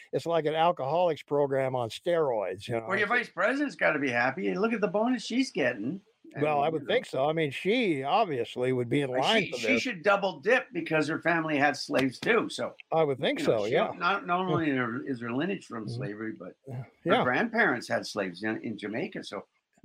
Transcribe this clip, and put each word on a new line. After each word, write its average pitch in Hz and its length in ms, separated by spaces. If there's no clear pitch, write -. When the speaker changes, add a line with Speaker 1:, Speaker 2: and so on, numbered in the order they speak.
Speaker 1:
it's 139 140
like 165 200
an 151 80
alcoholics 160 680
program 135 520
on 120 160
steroids, 113 800
you 120 60
know. 113 140
Speaker 2:
Well, 190 100
your 208 80
Speaker 1:
It's - 20
Speaker 2:
vice 240 200
president's 247 480
gotta 165 220
be 135 120
happy. 135 440
Look 214 180
at 226 80
the 202 80
bonus 214 380
she's 254 240
getting. 135 500
I 135 60
Speaker 1:
Well, 151 140
Speaker 2:
mean, 143 80
Speaker 1:
I - 20
Speaker 2:
you 160 60
Speaker 1:
would 151 100
Speaker 2:
know. 147 120
Speaker 1:
think 247 120
so. 135 240
I - 20
mean, 160 180
she 185 520
obviously 135 680
would 123 180
be 139 100
in 139 100
Speaker 2:
Uh, 123 100
Speaker 1:
line 202 240
Speaker 2:
she, - 80
Speaker 1:
for - 60
Speaker 2:
she 233 160
Speaker 1:
this. 226 80
Speaker 2:
should 202 200
double 190 380
dip 233 320
because 156 360
her 160 120
family 160 360
had 139 200
slaves 135 420
too. 180 320
So 113 240
Speaker 1:
I 160 120
would 139 140
think 220 220
Speaker 2:
you - 60
know, 127 140
Speaker 1:
so, 101 60
Speaker 2:
she 113 60
Speaker 1:
yeah. 175 240
Speaker 2:
not, 180 300
not 180 200
Speaker 1:
Yeah. 180 80
Speaker 2:
only 160 180
are, 127 340
is 131 140
her 120 120
lineage 151 340
from 117 200
Speaker 1:
Mm-hmm. 113 80
Speaker 2:
slavery, 107 440
but 90 160
Speaker 1:
Yeah. 123 80
Speaker 2:
her 127 80
Speaker 1:
Yeah. 202 200
Speaker 2:
grandparents 165 640
had 107 180
slaves 95 360
in, 110 200
in 110 140
Jamaica. 110 480
So 101 220